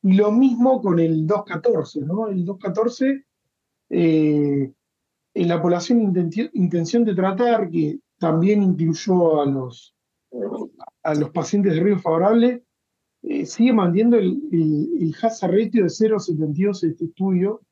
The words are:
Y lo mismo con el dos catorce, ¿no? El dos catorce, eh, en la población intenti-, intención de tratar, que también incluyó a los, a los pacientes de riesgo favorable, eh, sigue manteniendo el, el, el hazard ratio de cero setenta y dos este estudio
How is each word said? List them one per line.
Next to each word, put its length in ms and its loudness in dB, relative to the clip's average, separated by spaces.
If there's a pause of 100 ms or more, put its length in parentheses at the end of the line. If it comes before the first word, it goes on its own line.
Y 120 4
lo 180 4
mismo 480 4
con 180 0
el 280 2
dos 180 -2
catorce, 560 -2
¿no? 280 -4
El 180 -4
dos 120 -8
catorce, 680 -2 (640)
eh, 800 0 (640)
en 140 0
la 120 0
población 400 0
intenti-, 540 -2
intención 500 0
de 100 0
tratar, 560 0
que 280 -2 (200)
también 440 2
incluyó 800 2
a 40 0
los, 480 -6 (1080)
a 120 -2
los 160 -2
pacientes 440 0
de 60 0
riesgo 200 0
favorable, 600 2 (600)
eh, 220 -6
sigue 300 0
manteniendo 420 2
el, 240 0 (100)
el, 380 0 (140)
el 180 -2
hazard 320 -2
ratio 320 0
de 60 0
cero 280 0
setenta 400 -4
y 60 0
dos 180 -2
este 220 -4
estudio 560 -2 (100)